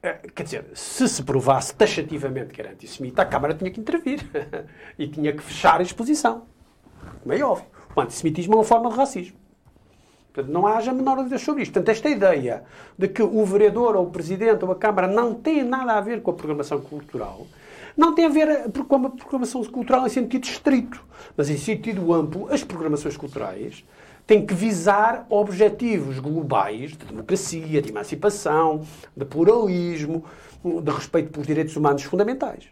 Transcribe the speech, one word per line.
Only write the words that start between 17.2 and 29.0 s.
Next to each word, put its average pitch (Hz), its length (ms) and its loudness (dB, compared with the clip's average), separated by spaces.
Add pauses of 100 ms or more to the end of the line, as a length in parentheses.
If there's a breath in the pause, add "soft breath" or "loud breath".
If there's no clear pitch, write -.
não 311 200 6
tem 339 80 6
a 320 40 4
ver 302 400 2 (200)
com 277 80 6
a 262 140 0
programação 247 540 -6
cultural 254 400 0
em 240 40 0
sentido 254 340 -2
estrito, - 580 0 (360 loud breath)
mas 143 120 0
em 151 80 0
sentido 190 560 -2
amplo, 175 400 0
as 285 120 0
programações 151 520 -4
culturais 113 680 -10 (420 loud breath)
têm 208 180 8
que 202 100 -2
visar 208 760 2
objetivos 202 880 2
globais 131 800 -2
de - 100 -20
democracia, 156 760 -4
de 139 100 -6
emancipação, 160 920 0 (340 loud breath)